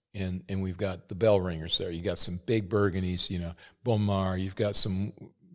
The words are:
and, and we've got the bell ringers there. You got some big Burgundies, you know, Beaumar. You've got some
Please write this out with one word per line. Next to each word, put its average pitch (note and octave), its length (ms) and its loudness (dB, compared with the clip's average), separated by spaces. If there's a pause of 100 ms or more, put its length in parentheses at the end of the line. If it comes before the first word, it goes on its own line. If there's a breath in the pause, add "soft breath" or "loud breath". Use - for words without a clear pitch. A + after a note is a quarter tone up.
(140)
and, F#2 360 -4
and G2 120 -2
we've F#2 160 -4
got F#2 320 -6
the G2 60 -8
bell G#2 260 4
ringers E2 380 -4
there. F#2 100 -4
You E2 140 -6
got F2+ 160 -2
some F2+ 260 2
big A2 240 0
Burgundies, F#2 600 0
you F2+ 80 -4
know, E2+ 140 -8 (300 loud breath)
Beaumar. G2+ 540 0
You've F#2+ 180 -6
got G#2 200 0
some G2 380 4 (420)